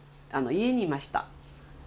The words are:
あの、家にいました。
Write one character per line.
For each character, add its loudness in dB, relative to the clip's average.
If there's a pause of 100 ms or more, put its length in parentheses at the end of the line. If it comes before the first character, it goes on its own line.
(300)
あ 0
の、 2
家 4
に 4
い 2
ま 2
し -14
た。 0 (600)